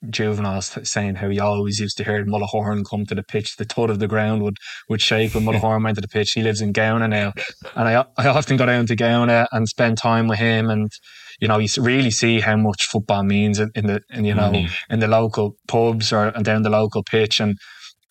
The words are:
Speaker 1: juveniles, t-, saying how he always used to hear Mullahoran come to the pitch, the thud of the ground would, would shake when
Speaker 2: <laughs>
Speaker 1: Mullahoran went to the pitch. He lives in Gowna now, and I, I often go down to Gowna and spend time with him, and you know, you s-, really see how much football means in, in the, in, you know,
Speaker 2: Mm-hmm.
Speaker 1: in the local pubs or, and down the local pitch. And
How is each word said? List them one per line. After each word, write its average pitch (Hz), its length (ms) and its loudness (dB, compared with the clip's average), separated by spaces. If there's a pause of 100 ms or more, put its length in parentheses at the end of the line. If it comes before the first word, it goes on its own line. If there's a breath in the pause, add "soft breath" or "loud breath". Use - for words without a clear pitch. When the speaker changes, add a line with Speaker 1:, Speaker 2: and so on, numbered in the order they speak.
Speaker 1:
juveniles, 104 640 -4
t-, - 120 -12
saying 101 300 -4
how 98 140 -4
he 101 120 -2
always 101 380 0
used 101 180 -6
to 101 80 -6
hear 104 200 -2
Mullahoran 104 640 -2
come 104 160 -4
to - 100 -8
the 95 60 -4
pitch, - 360 -8
the 107 80 -8
thud 113 240 -2
of 104 100 -2
the 107 80 -2
ground 107 360 0
would, 101 120 -2 (320 loud breath)
would 110 140 -2
shake 110 340 0
when 110 80 0
Speaker 2:
<laughs> - 20 0
Speaker 1:
Mullahoran 110 380 2
went 110 120 0
to 101 60 -4
the 98 60 -8
pitch. 104 240 -2
He 113 100 -2
lives 110 200 0
in 104 120 -2
Gowna 110 360 2
now, 104 240 -2 (420 loud breath)
and 117 140 0
I, 117 160 4 (120)
I 120 100 2
often 139 300 2
go 127 80 2
down 123 220 2
to 117 80 0
Gowna 120 560 4
and 113 160 0
spend 113 300 0
time 113 320 2
with 107 100 0
him, 113 300 2
and 107 200 0 (500 loud breath)
you - 100 0
know, 107 80 4
you 107 80 2
s-, 101 120 -2
really 127 340 2
see 113 280 2
how 107 160 2
much 107 300 2
football 101 380 0
means 101 360 2
in, 107 160 -2
in 107 120 -2
the, 101 220 -2
in, 113 160 -4
you 104 100 2
know, 104 160 2
Speaker 2:
Mm-hmm. 87 420 -2
Speaker 1:
in 113 60 2
the 110 80 2
local 110 480 0 (120)
pubs 113 460 0
or, 107 140 4
and 110 180 -4
down 110 180 2
the 107 60 2
local 107 340 0
pitch. 110 360 0
And 104 160 0 (560 loud breath)